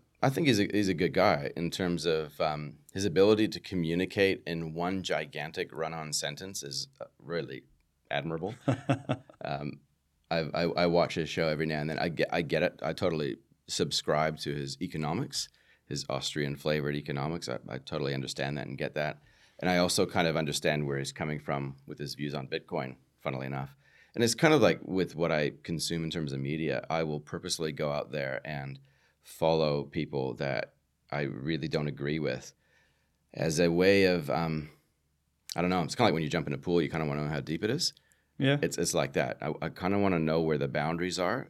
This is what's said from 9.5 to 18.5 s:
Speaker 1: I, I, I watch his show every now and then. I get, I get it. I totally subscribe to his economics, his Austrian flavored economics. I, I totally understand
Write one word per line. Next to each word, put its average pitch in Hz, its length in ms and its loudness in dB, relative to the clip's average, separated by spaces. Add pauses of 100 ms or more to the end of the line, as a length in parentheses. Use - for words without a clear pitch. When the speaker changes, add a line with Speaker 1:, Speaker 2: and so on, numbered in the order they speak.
Speaker 1:
I, 82 100 2 (120)
I, 85 120 0
I 87 220 4
watch 85 280 4
his 78 160 -2
show 80 180 0
every 78 160 0
now 78 160 0
and 78 80 -2
then. 80 100 -2
I 85 120 0
get, 71 200 0
I 87 120 0
get 78 200 0
it. - 200 0
I 80 100 -2
totally 78 440 -2 (300)
subscribe 78 760 0
to 71 140 -4
his 69 280 -6
economics, 85 680 -4 (380)
his 71 240 -6
Austrian 71 440 -2
flavored 73 420 0
economics. 76 520 -4
I, 62 180 -4
I 64 120 -8
totally 69 340 -4
understand 69 460 -4